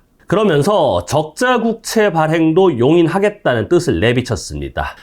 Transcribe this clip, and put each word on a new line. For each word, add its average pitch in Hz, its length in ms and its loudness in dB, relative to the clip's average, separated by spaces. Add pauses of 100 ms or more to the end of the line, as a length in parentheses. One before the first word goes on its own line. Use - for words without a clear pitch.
(280)
그러면서 170 760 0
적자 220 560 -2
국채 220 540 -2
발행도 160 680 2
용인하겠다는 160 880 0
뜻을 135 320 0
내비쳤습니다. 85 1040 -4